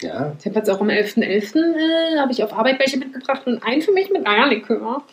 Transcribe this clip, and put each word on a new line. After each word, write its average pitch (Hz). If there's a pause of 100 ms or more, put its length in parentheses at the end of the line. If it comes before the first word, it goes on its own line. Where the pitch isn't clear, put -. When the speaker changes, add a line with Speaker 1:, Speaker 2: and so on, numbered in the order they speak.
Speaker 1:
Ja. -
Speaker 2:
Ich -
hab 202
jetzt 214
auch 196
am 208
elften 208
elften, 262
äh, 320
hab 277
ich 233
auf 214
Arbeit 262
welche 269
mitgebracht 269
und 233
einen 254
für 392
mich 381
mit 311
Eierlikör. 220